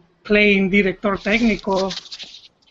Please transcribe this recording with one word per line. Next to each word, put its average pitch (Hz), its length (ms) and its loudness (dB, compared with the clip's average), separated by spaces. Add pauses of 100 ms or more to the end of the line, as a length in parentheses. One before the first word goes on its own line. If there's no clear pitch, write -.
(240)
playing 202 460 2
director 196 460 0
técnico. 196 760 -2 (800)